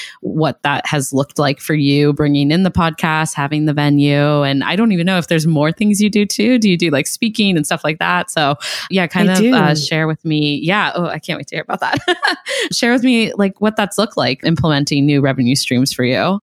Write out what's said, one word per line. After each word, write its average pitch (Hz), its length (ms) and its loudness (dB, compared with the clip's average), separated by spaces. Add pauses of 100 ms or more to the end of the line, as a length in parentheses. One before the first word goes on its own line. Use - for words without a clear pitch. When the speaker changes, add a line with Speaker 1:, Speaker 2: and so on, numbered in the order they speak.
(200)
Speaker 1:
what 156 440 -4
that 143 220 -2
has 139 280 -4
looked 135 260 -2
like 143 220 0
for 156 140 -2
you, 147 360 2
bringing 143 400 2
in 180 120 2
the 180 80 2
podcast, 160 640 0
having 151 300 -2
the 147 80 0
venue. 147 680 2
And 139 240 0
I 165 100 -2
don't 220 160 2
even 170 140 0
know 185 120 2
if 170 100 -2
there's 160 200 0
more 156 240 2
things 208 300 0
you 208 80 2
do 208 160 2
too. 233 340 0
Do 214 100 4
you 175 80 4
do, 170 120 0
like, 143 180 0
speaking 214 480 0
and 151 100 0
stuff - 200 -4
like 185 140 -4
that? 175 320 -2
So 147 240 0 (340)
yeah, 180 180 0
kind 202 220 0
Speaker 2:
I 185 40 2
Speaker 1:
of, 185 60 2
Speaker 2:
do. 247 160 4
Speaker 1:
uh, 151 200 2
share 156 320 -2
with 160 180 -4
me. 151 360 0
Yeah. 180 320 0
Oh, 175 120 -2
I 156 140 -6
can't - 180 -8
wait 139 100 -14
to - 80 -12
hear 160 80 -8
about - 160 -8
that. - 240 -4
<laughs> 392 680 -4
Share 240 180 0
with 240 120 2
me, 233 300 2
like, 196 280 -2
what 214 160 0
that's 208 200 -4
looked - 200 -2
like 131 260 -2
implementing 147 600 2
new 143 160 2
revenue 131 340 0
streams 127 380 0
for 123 100 -2
you. 127 360 0 (100)